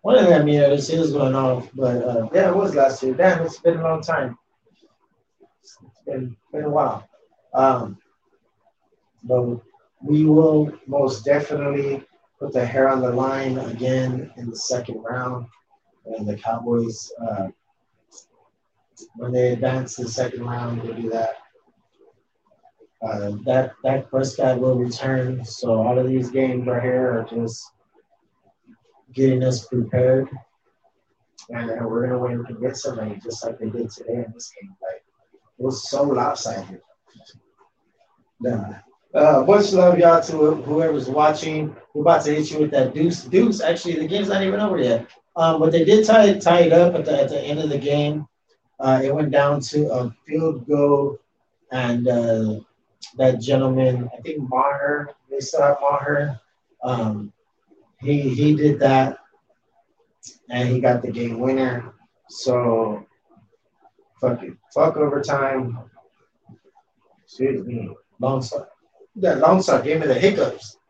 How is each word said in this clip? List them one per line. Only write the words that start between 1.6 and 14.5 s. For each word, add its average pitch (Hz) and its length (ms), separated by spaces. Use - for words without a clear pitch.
but, 123 280
uh, 120 320
yeah, 190 140
it 175 80
was 190 180
last 135 300
year. 131 100
Damn, 165 320
it's - 140
been 165 180
a 160 60
long 160 180
time. 139 340
It's - 180
been, 131 320
been 151 120
a 147 60
while. 123 380
Um, 120 440
but 123 380
we 151 220
will 151 480
most 131 360
definitely 143 800
put 143 120
the 123 140
hair 135 220
on 135 120
the 123 120
line 131 460
again 127 800
in 120 140